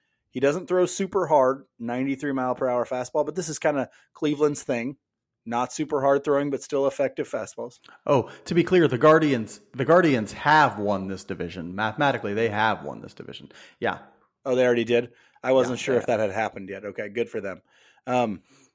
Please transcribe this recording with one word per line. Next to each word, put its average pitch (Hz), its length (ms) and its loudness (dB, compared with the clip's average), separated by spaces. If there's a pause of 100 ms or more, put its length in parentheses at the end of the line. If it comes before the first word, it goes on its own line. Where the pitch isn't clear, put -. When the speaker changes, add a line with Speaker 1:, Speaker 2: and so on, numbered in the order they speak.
(300)
Speaker 1:
He 123 100 -6
doesn't 147 260 0
throw 180 200 2
super 185 400 -2
hard, 135 380 4 (140)
ninety-three 135 540 -4
mile 127 220 -2
per 131 140 -2
hour 123 160 0
fastball, 127 400 -4
but 151 100 -8
this 165 140 -6
is 151 100 -8
kinda 143 300 0 (260)
Cleveland's 147 480 0
thing. 127 340 -4 (500)
Not 120 280 -2
super 151 260 -2
hard 139 240 4
throwing, 143 240 2
but 139 140 -4
still 139 240 -2
effective 135 440 -2
fastballs. 117 480 -10 (280)
Speaker 2:
Oh, 135 240 2 (160)
to - 80 -4
be 170 100 4
clear, 175 240 4
the 123 80 0
Guardians, 143 640 4 (140)
the 135 100 -2
Guardians 156 480 4
have 147 460 4
won 101 280 -2
this 95 160 -8
division. 87 520 -8
Mathematically, 110 580 -2
they 113 160 0
have 104 340 0
won 64 200 -12
this - 100 -18
division. - 400 -18 (260)
Yeah. 98 200 -4 (480)
Speaker 1:
Oh, 131 80 0
they 127 100 2
already 120 200 2
did? 120 260 0 (320)
I 127 100 0
wasn't 127 260 2
Speaker 2:
Yeah, - 60 -8
Speaker 1:
sure 135 120 0
Speaker 2:
yeah. 117 40 2
Speaker 1:
if - 60 -8
that 113 140 0
had 107 120 0
happened 98 380 -6
yet. 98 160 -12
Okay, 104 240 -10
good 113 180 -4
for 110 140 -8
them. 95 180 -10 (460)
Um, 120 360 -2 (320)